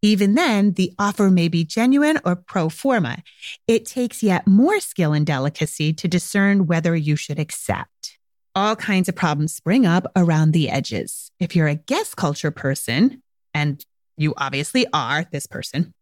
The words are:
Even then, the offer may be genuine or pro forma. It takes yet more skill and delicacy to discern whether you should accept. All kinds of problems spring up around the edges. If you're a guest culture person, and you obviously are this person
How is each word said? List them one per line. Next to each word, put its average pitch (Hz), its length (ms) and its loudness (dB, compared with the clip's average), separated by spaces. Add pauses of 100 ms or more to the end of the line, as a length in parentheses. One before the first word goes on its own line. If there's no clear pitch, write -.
Even 208 320 4
then, 214 380 2
the 185 260 -2
offer 202 300 2
may 175 200 4
be 170 140 0
genuine 277 640 2
or 180 100 2
pro 180 360 -4
forma. 208 480 -2 (500)
It 226 160 2
takes - 380 -6
yet 190 240 2
more 269 340 4
skill 160 320 -2
and 151 140 0
delicacy 151 680 -2
to 160 160 -4
discern 196 580 2
whether 165 300 0
you 151 200 0
should 151 220 -8
accept. - 800 -8 (360)
All 208 220 0
kinds 190 340 0
of 185 40 -2
problems 151 380 -2
spring 233 320 2
up 180 320 2
around 160 360 4
the 156 180 2
edges. - 680 -6
If 170 160 -6
you're 156 140 4
a 147 60 0
guest 302 420 -4
culture 156 340 -2
person, 143 720 -2 (300)
and 147 320 -2 (320)
you 151 220 0
obviously 139 560 -2
are 147 380 -2
this 143 140 -8
person - 560 -6